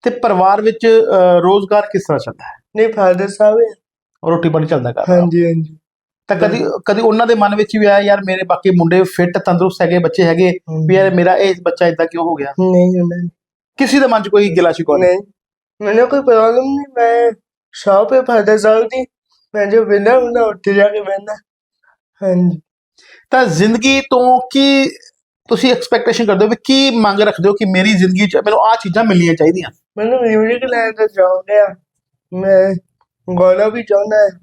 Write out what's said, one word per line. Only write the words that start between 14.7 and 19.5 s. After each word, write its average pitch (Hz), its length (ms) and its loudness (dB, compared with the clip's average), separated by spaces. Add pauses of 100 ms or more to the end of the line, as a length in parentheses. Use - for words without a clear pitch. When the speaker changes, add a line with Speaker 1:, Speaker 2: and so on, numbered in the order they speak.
Speaker 1:
ਸ਼ਿਕਵਾ 151 240 -2
ਨਹੀਂ? 180 140 2
Speaker 2:
ਨਹੀਂ, 196 120 -2 (600)
ਮੈਨੂੰ 220 260 2
ਕੋਈ 277 120 0
ਪ੍ਰੋਬਲਮ 240 440 2
ਨਹੀਂ। 277 320 -6
ਮੈਂ 233 360 0 (400)
ਸ਼ਾਪ 202 400 0
ਹੈ 262 100 2
ਫਾਦਰ 214 360 2
ਸਾਹਿਬ 220 260 2
ਦੀ, 254 220 -6 (480)